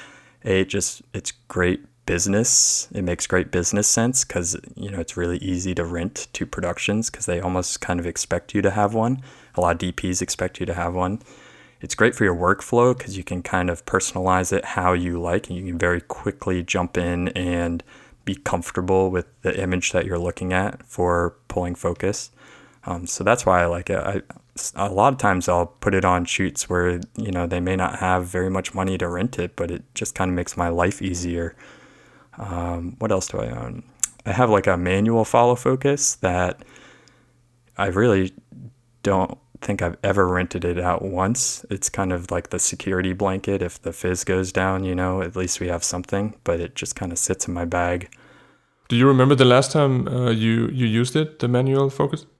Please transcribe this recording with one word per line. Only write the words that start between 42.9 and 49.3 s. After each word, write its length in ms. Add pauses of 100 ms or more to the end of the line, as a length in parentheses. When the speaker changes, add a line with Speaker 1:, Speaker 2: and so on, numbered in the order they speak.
Speaker 1:
blanket. 480
If 180
the 140
fizz 300
goes 280
down, 340
you 100
know, 260
at 140
least 240
we 80
have 160
something, 500 (100)
but 160
it 140
just 220
kinda 200
sits 320
in 60
my 120
bag. 440 (800)
Speaker 2:
Do 60
you 120
remember 280